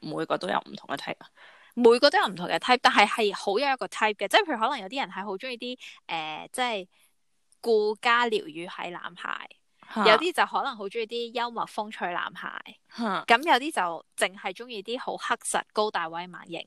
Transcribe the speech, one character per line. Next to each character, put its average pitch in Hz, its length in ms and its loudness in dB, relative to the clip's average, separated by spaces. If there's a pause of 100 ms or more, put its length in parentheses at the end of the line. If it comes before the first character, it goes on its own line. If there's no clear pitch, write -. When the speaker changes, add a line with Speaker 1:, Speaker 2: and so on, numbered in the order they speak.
Speaker 1:
每 156 240 -6
個 151 120 -2
都 165 100 -6
有 - 120 0
唔 - 160 -10
同 - 200 -18
嘅 - 20 -10
type - 220 -8
啊？ - 80 -20 (480)
Speaker 2:
每 240 240 8
個 285 100 8
都 339 100 4
有 403 80 2
唔 196 80 -6
同 175 120 -6
嘅 165 120 0
type， 247 220 4
但 254 120 6
係 208 140 8
係 208 280 0
好 202 240 -2
有 277 80 0
一 269 80 2
個 202 120 -6
type 214 280 0
嘅， 196 140 -4
即 - 80 4
係 403 80 6
譬 311 80 -2
如 226 60 -2
可 220 100 2
能 285 100 -4
有 190 80 -10
啲 262 140 -4
人 180 80 -4
係 190 160 -8
好 202 100 -6
鍾 254 140 -10
意 240 80 -6
啲， 247 200 -6 (300)
誒， 160 440 -6
即 - 100 -4
係 220 260 -2 (760)
顧 214 400 2
家 240 260 4
療 214 160 0
語 156 100 -14 (300)
系 175 80 -8
男 175 240 -12
孩， - 340 -10 (460)
Speaker 1:
嚇。 214 120 0
Speaker 2:
有 214 100 10
啲 339 160 0
就 214 120 4
可 208 180 -2
能 262 140 -4
好 202 100 -8
鍾 220 140 -6
意 220 60 -6
啲 233 240 -8 (100)
幽 240 100 -4
默 226 140 -6
風 214 260 -8
趣 - 220 -6
男 - 220 -6
孩， - 260 -12 (340)
Speaker 1:
嚇。 202 300 -2
Speaker 2:
咁 226 160 6
有 330 140 4
啲 277 160 -2
就 175 340 -4 (220)
淨 185 100 -8
係 202 180 -8
鍾 240 120 -14
意 220 160 -10
啲 240 160 -6
好 190 180 -6
黑 - 200 -2
實 - 260 -4 (100)
高 214 160 0
大 175 200 -4
威 170 180 -8
猛 175 180 -18
型 165 220 -10